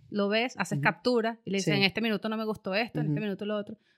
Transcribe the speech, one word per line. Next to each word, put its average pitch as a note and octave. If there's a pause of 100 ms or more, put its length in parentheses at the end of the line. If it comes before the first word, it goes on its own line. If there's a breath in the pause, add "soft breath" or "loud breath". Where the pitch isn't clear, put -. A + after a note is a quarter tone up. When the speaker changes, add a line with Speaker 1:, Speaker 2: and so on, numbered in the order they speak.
(100)
Speaker 1:
Lo G3+
ves, A3+
haces F3+
Speaker 2:
Ujú. C#3
Speaker 1:
captura A3+
y F#3+
le G3
dices, F#3
Speaker 2:
Sí. G3
Speaker 1:
"En G3
este G3
minuto A3
no A3
me A3+
gustó G#3+
esto, A3
en D3+
este D3+
Speaker 2:
Ujú. G#3+
Speaker 1:
minuto G3+
lo G#3
otro". G#3 (220)